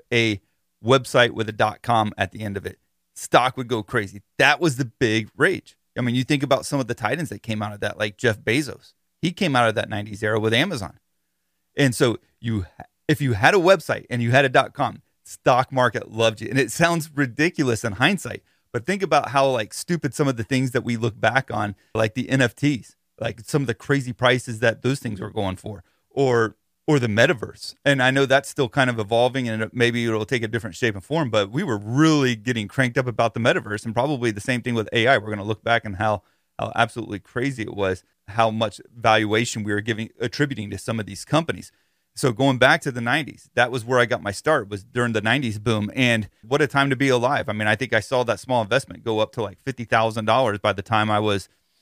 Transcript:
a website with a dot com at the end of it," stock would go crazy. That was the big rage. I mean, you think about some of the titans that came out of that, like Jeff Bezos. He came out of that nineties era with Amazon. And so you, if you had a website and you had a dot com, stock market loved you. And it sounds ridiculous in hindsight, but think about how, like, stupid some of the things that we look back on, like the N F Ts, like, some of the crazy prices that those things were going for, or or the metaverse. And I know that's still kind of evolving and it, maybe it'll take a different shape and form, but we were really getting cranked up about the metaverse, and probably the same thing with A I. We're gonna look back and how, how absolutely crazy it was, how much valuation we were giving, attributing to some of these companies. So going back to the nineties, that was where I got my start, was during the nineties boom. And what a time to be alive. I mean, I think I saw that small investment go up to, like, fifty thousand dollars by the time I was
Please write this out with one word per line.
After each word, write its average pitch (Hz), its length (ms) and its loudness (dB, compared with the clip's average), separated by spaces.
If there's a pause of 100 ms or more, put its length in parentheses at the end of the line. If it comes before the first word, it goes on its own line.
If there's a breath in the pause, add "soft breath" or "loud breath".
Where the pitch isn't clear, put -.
(120)
a 113 300 2 (420)
website 123 460 4
with 110 180 -6
a 107 40 -8
dot 104 280 -2
com 110 380 0
at 98 140 -2
the 104 100 -12
end 98 160 -8
of 92 80 -10
it," 95 120 -10 (360)
stock 127 420 2
would 123 120 -8
go 113 140 -2
crazy. 101 380 -6 (160)
That 135 240 4
was 156 160 0
the 135 80 -4
big 113 500 -2
rage. - 440 -2 (180)
I - 40 -4
mean, 123 160 -2
you 127 80 0
think 143 180 0
about 135 240 0
some 143 140 -2
of 117 80 -4
the 120 60 -4
titans 135 340 -4
that - 160 -14
came 107 180 -4
out 104 100 -6
of 104 60 -16
that, 101 180 -6
like 104 200 -4
Jeff 107 240 0
Bezos. 123 540 -4 (280)
He 170 80 0
came 175 240 -2
out 120 140 4
of 107 80 0
that 107 120 -2
nineties 107 360 -6
era 107 160 2
with 110 120 2
Amazon. 123 460 -2 (800)
And 135 180 2
so 120 240 2 (220)
you, 110 260 -4 (400)
if 156 140 0
you 131 140 0
had 135 200 6
a 202 40 4
website 165 520 2
and 120 100 -2
you 117 120 0
had 139 120 6
a 135 40 2
dot 131 260 2
com, 107 280 -6 (200)
stock - 480 0
market 123 400 0
loved 110 300 0
you. 110 100 -8
And 131 80 0
it 117 140 0
sounds 170 420 0
ridiculous 135 720 0
in 113 80 -2
hindsight, 131 500 0 (300)
but 117 120 -4
think 190 200 -2
about 151 240 2
how, 139 200 2
like, 113 240 -2
stupid 156 420 -4
some 147 120 0
of 131 100 0
the 113 60 -6
things 131 300 0
that 123 100 0
we 117 140 -2
look 113 240 -4
back 113 320 0
on, 104 240 -4 (180)
like 110 200 0
the 127 140 -4
N 131 120 2
F 123 160 2
Ts, 143 400 -2 (240)
like, 113 240 -8
some 147 180 -2
of 120 60 -2
the 117 40 -2
crazy 127 400 -2
prices 123 460 0
that 113 240 0
those 117 160 0
things 107 220 -8
were 107 100 -10
going 98 240 -4
for, 101 300 -14 (260)
or 120 460 2 (300)
or 151 120 4
the 120 80 2
metaverse. 117 680 0 (100)
And 139 180 4
I 127 80 4
know 135 160 4
that's 135 220 4
still 131 200 -2
kind 131 220 2
of 117 80 -4
evolving 120 500 0
and 110 140 -4
it, 110 120 -6
maybe 120 300 2
it'll 110 220 0
take 123 160 -2
a 110 60 -4
different 110 280 -6
shape 113 180 0
and 95 100 -12
form, 147 260 -2
but 104 200 2
we 139 120 -4
were 123 160 -2
really 131 580 4
getting 107 320 -4
cranked 127 300 0
up 127 80 0
about 117 280 0
the 117 60 -4
metaverse, 113 440 0
and 113 100 -6
probably 120 360 0
the 104 100 -6
same 123 220 -4
thing 120 120 -4
with 107 180 -2
A 113 140 2
I. 131 120 6
We're 101 120 -6
gonna 104 140 -6
look 107 200 -6
back 117 200 0
and 101 120 -8
how, 104 260 0 (360)
how 110 160 -6
absolutely 110 460 -2
crazy 127 420 -6
it 87 120 -8
was, 95 300 -2 (240)
how 113 220 2
much 110 300 -4 (140)
valuation 110 720 2
we 104 80 -2
were 104 80 0
giving, 110 300 -6 (100)
attributing 117 500 -4
to 98 80 -8
some 113 220 -6
of 101 60 -8
these 98 180 -14
companies. 147 480 -4 (440)
So 131 160 0
going 131 260 2
back 139 240 4
to 139 100 -6
the 120 80 -8
nineties, 117 540 -4
that 120 180 2
was 123 120 -6
where 123 140 2
I 120 80 4
got 110 160 -4
my 101 80 -4
start, 123 380 -2
was 101 160 -10
during 120 300 -2
the 110 60 0
nineties 113 380 0
boom. 107 380 -2
And 120 320 2 (180)
what 139 160 0
a 143 60 2
time 139 220 0
to 135 60 0
be 135 120 0
alive. 123 400 2
I 107 40 -6
mean, 107 140 -4
I 107 80 2
think 120 180 -4
I 113 60 2
saw 123 240 0
that 113 160 -2
small 123 240 -2
investment 101 400 -4
go 110 160 -2
up 107 140 0
to, 117 100 -6
like, 95 220 -8
fifty 127 180 -10
thousand 113 440 0
dollars 110 340 2
by 107 120 0
the 98 80 -4
time 107 300 0
I 107 80 2
was 104 300 0 (340)